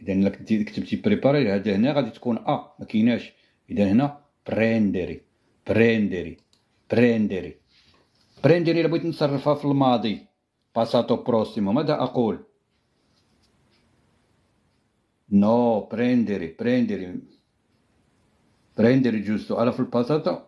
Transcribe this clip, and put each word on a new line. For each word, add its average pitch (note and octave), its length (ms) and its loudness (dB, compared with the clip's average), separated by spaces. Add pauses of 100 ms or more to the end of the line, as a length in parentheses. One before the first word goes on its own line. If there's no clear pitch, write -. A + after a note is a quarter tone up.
إذا G2 120 -4
إلا G2 160 2
كنتي G#2 340 -2
كتبتي - 380 -6
preparare، C3 460 2
هذا G2 280 0
هنا B2 180 2
غادي B2+ 160 0
تكون A2+ 280 -6
أ، - 420 -6
ما - 60 -14
كايناش. A2+ 480 0 (360)
إذا G2+ 220 0
هنا C#3+ 300 0 (280)
prendere, G2 680 0 (520)
prendere, G2 680 2 (560)
prendere. G#2 580 2 (920)
Prendere E3 280 4
إلا E3 180 0
بغيت E3 180 -2
نصرفها D3 500 -2
في - 100 -10
الماضي. B2+ 600 0 (540)
Passato A#2 500 0
prossimo. A2 300 0
ماذا C3+ 440 0
أقول؟ A#2 420 -2 (2750)
No, A2 560 2
prendere, G#2+ 600 0 (140)
prendere. A2 460 -2 (1700)
Prendere, A#2 480 2
giusto. G2+ 360 -4
Allora, A#2 140 2
في - 80 -8
الباساتو، D3 680 -2